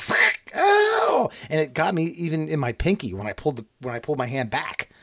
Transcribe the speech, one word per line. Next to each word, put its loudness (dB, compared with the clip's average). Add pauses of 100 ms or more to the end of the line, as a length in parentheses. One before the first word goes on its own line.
like, 2
"Oh!" 4 (180)
And 0
it -4
got 2
me 2
even -4
in 0
my 0
pinky 0
when -6
I -6
pulled -4
the, -12 (160)
when -6
I -6
pulled -4
my -2
hand -4
back. -6 (140)